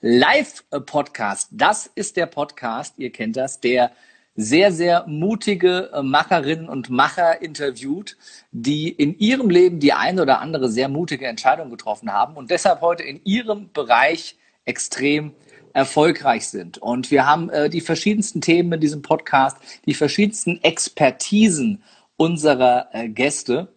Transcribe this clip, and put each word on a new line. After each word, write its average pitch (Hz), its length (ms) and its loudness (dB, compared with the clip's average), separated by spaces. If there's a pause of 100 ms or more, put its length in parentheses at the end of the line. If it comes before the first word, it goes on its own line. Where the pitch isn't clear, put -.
Live 143 640 2 (200)
Podcast. 117 640 -6
Das 156 440 0
ist 208 220 -6
der 170 80 0
Podcast, 143 720 -8
ihr 123 140 -8
kennt 113 260 -6
das, 131 240 -6
der 123 320 2 (420)
sehr, 151 380 4
sehr 175 340 2
mutige, 180 840 0
äh, 147 80 -4
Macherinnen 156 680 0
und 135 220 -8
Macher 151 520 2
interviewt, 143 760 -8 (340)
die 147 380 -4
in 147 300 -2
ihrem 240 300 2
Leben 175 300 6
die 143 140 4
eine 170 300 0
oder 131 180 2
andere 143 260 -4
sehr 123 220 0
mutige 143 380 -4
Entscheidung 127 420 -2
getroffen 110 420 -8
haben 120 240 0
und 135 160 -8
deshalb 180 300 0
heute 170 220 0
in 139 200 -12
ihrem 208 480 -2
Bereich 135 640 0 (300)
extrem 147 680 -4 (400)
erfolgreich 139 800 2
sind. 92 280 -12
Und 123 320 -4
wir 135 160 4
haben, 165 240 2
äh, 147 200 0
die 165 100 -4
verschiedensten 190 600 -2
Themen 175 320 2
in 160 80 -4
diesem 151 200 -2
Podcast, 135 540 0 (300)
die 147 80 0
verschiedensten 170 680 0
Expertisen 160 1200 0 (340)
unserer, 143 720 2
äh, 117 160 -8
Gäste. 127 680 -2